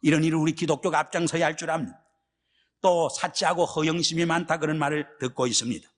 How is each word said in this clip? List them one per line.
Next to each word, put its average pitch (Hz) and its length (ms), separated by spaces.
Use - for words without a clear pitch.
이런 156 240
일을 160 140
우리 156 140
기독교가 160 460
앞장서야 165 460
할 156 120
줄 160 140
압니다. 160 280
또 175 280
사치하고 175 560
허영심이 160 600
많다 165 340
그런 156 200
말을 151 280
듣고 127 280
있습니다. 113 520